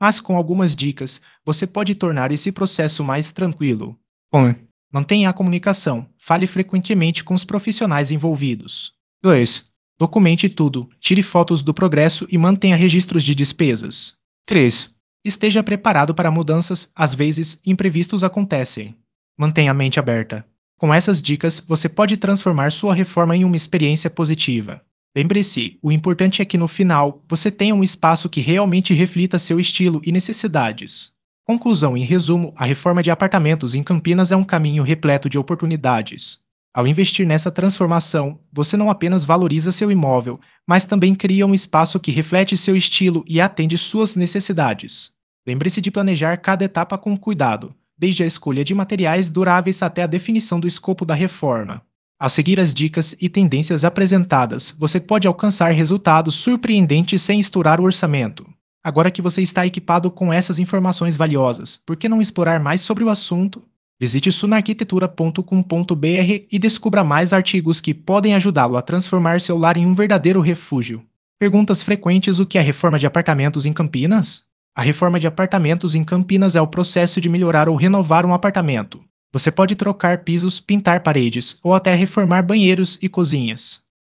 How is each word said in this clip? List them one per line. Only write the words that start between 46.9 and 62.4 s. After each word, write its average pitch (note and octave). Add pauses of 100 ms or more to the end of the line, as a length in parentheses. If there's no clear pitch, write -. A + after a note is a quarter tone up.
com G3+
cuidado, C#3 (240)
desde F3+
a E3
escolha C#3+
de D3+
materiais F#3+
duráveis F3+
até F3
a F3
definição F#3
do E3+
escopo F3+
da D#3+
reforma. C3 (360)
Ao C3+
seguir F3
as E3+
dicas D#3
e F3+
tendências D#3
apresentadas, F3
você D3+
pode G3
alcançar F3+
resultados D#3+
surpreendentes G3
sem G3+
estourar F3+
o -
orçamento. D3 (340)
Agora D#3+
que F3+
você F3+
está F3+
equipado F3+
com F3+
essas F3
informações F3+
valiosas, C3+
por D#3+
que A3
não A3
explorar E3